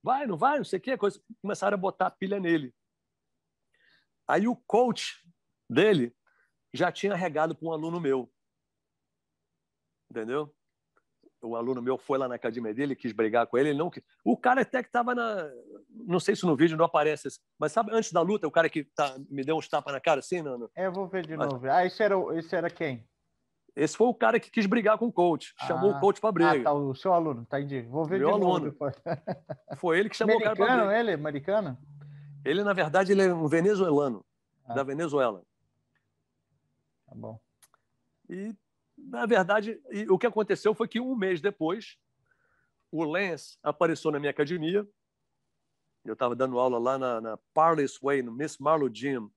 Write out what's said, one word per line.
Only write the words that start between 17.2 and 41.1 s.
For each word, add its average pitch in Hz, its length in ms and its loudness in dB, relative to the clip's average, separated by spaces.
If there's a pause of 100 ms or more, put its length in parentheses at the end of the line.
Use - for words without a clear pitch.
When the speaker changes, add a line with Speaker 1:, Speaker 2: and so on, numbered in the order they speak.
Speaker 1:
esse, - 100 -12 (200)
mas 151 140 -2
sabe, 214 220 0
antes 226 160 0
da 170 120 4
luta, 185 260 0
o - 20 0
cara 165 180 4
que 151 160 -4
tá... 139 320 -4 (140)
me 139 140 -6
deu 160 120 0
uns 147 120 -6
tapas 143 240 -4
na 135 80 -6
cara, 156 200 2
assim, 180 220 -6
Nando? 123 320 -8
Speaker 2:
É, 185 120 -4
eu 180 60 -4
vou 190 140 -6
ver 175 200 -6
de 156 100 -10
Speaker 1:
Mas 139 160 -2
Speaker 2:
novo. 131 180 -6
Ah, 180 140 4
esse 185 180 -2
era 202 160 4
o, 170 140 -2
esse 165 240 -4
era 170 140 -2
quem? 135 360 -8 (680)
Speaker 1:
Esse 156 200 0
foi 226 120 6
o 233 60 0
cara 226 260 4
que - 100 -20
quis 226 140 0
brigar 214 320 4
com 240 100 -2
o 220 60 -4
coach, 175 420 0 (120)
chamou 175 260 2
Speaker 2:
Ah. 139 60 -4
Speaker 1:
o - 20 -4
coach 196 200 4
pra 214 120 0
briga. 165 200 4
Speaker 2:
Ah, 127 120 2
tá, 151 80 4
o 143 220 0
seu 190 180 0
aluno, 156 300 0
entendi. 139 400 -6
Vou 135 240 -4
ver 175 120 -2
Speaker 1:
Meu 143 140 2
Speaker 2:
de 208 80 2
novo 185 140 2
Speaker 1:
aluno. 151 160 -2
Speaker 2:
depois. 139 240 -6 (100)
<laughs> - 720 -10
Speaker 1:
Foi 170 220 2
ele 208 80 0
que - 80 -10
chamou 220 200 4
o 214 40 2
cara 214 160 0
pra 196 80 2
Speaker 2:
Americano 233 240 4
Speaker 1:
briga. 220 120 2
Speaker 2:
ele? 220 120 0
Americano? 151 680 -4 (680)
Speaker 1:
Ele, 175 200 0
na 202 80 0
verdade, 185 400 2
ele 196 100 6
é 180 120 4
um 160 120 -2
venezuelano, 156 800 2 (400)
Speaker 2:
Ah. 120 100 -12
Speaker 1:
da 135 80 0
Venezuela. 139 640 -2 (1600)
Speaker 2:
Tá - 80 -20
bom. 110 240 -14 (880)
Speaker 1:
E, 202 260 -10 (420)
na 240 300 -6
verdade, 202 540 2 (100)
e 208 200 -6
o 185 80 8
que 240 80 2
aconteceu 214 480 2
foi 226 140 -2
que 233 120 -4
um 254 140 -4